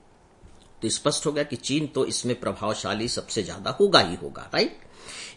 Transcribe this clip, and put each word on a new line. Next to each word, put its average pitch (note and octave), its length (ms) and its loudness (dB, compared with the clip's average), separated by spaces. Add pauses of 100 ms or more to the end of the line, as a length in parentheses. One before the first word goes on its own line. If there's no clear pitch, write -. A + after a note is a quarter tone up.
(840)
तो A2 80 0
स्पष्ट - 360 0
हो D3 60 0
गया D3 120 0
कि C3+ 120 -6
चीन D3 300 0
तो C3 200 0
इसमें - 340 -2
प्रभावशाली G#2+ 680 -2
सबसे - 340 -2
ज्यादा F#2 280 -4
होगा F#3 300 6
ही F2+ 140 2
होगा, - 400 -10
right? G#3 240 0 (580)